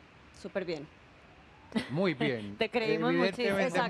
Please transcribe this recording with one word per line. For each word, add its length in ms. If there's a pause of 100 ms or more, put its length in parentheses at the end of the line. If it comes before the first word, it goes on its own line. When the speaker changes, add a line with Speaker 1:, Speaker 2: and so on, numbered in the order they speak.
(400)
Speaker 1:
"Súper 240
bien". 220 (1040)
Speaker 2:
Muy 240
bien. 420
Speaker 3:
<laughs> 20
Te 100
creímos 420
Speaker 2:
Evidentemente, 420
Speaker 3:
muchísimo. 40
Speaker 2:
muy 120
bien. 220